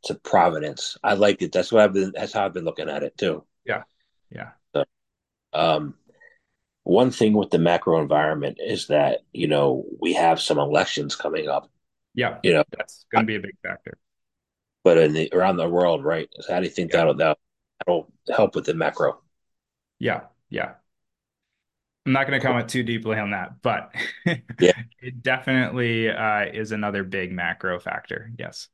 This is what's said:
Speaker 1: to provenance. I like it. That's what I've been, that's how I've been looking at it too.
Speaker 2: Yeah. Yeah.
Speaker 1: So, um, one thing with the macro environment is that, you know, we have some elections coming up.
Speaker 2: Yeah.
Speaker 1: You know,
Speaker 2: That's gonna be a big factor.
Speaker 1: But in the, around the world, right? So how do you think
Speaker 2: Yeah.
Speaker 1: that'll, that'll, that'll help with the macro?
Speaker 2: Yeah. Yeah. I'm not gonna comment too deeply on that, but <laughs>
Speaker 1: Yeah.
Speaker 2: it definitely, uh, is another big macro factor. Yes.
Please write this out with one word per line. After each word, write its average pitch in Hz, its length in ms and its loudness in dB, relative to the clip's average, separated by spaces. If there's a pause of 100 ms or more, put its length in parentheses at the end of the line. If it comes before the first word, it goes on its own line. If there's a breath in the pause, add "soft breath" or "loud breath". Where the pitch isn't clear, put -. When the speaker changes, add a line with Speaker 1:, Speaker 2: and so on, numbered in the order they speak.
Speaker 1:
to - 120 -6
provenance. 82 880 0
I 104 120 2
like 101 260 4
it. 85 100 -4
That's 90 200 0
what 110 120 8
I've 98 100 4
been, 95 220 0
that's - 180 -8
how 101 120 0
I've 87 80 -4
been 85 100 -8
looking 80 260 -6
at 71 120 -6
it - 160 -8
too. 78 260 -2 (220)
Speaker 2:
Yeah. 110 180 -6 (460)
Yeah. - 200 -16 (260)
Speaker 1:
So, 71 100 0 (640)
um, 78 440 0 (880 soft breath)
one 123 260 6
thing 110 240 4
with 101 160 2
the 90 80 2
macro 85 420 4
environment 76 640 0
is 101 240 -6
that, 71 340 2 (120)
you - 140 -4
know, 71 380 0 (140)
we 85 140 0
have - 260 2
some - 200 0
elections - 560 0
coming 78 340 -6
up. 69 220 -4 (420)
Speaker 2:
Yeah. 120 300 -2
Speaker 1:
You 87 100 4
know, 76 100 4 (140)
Speaker 2:
That's - 340 -12
gonna 113 140 2
be 107 100 -4
a 101 40 -4
big 98 240 -14
factor. - 340 -12 (880)
Speaker 1:
But 85 160 8
in 76 140 6
the, 80 200 -2
around 90 240 2
the 85 100 -2
world, 85 380 2
right? 80 240 -2 (120)
So - 120 -6
how 87 60 0
do 92 60 -2
you - 60 -6
think - 220 -4
Speaker 2:
Yeah. 175 60 4
Speaker 1:
that'll, 78 160 4
that'll, - 240 0 (400)
that'll - 340 -2 (160)
help - 240 2
with 78 120 -4
the 82 100 -2
macro? 78 480 -2 (760)
Speaker 2:
Yeah. 101 280 -4 (260)
Yeah. - 220 -6 (1300)
I'm 135 60 0
not 135 160 2
gonna 135 120 0
comment 120 300 0
too 127 140 -2
deeply 113 340 -2
on 104 140 -4
that, 95 320 -8
but 101 280 -2 (180)
<laughs> - 500 -6
Speaker 1:
Yeah. - 200 4 (200)
Speaker 2:
it 127 240 -14
definitely, 123 880 0
uh, 107 420 0
is 110 180 -6
another 104 320 -4
big 92 280 -4
macro 87 480 -4
factor. - 580 -10
Yes. - 360 -14